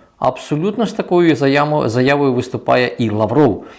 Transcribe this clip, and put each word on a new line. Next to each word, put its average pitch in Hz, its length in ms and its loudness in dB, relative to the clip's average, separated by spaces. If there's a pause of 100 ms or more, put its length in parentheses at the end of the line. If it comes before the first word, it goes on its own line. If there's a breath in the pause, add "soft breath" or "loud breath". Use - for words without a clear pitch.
(200 soft breath)
абсолютно 170 640 -4
з - 80 -8
такою 175 420 2
заямо-, 143 540 0
заявою 131 440 2
виступає 123 640 -2
і 113 120 -2
Лавров. 113 540 2 (160 loud breath)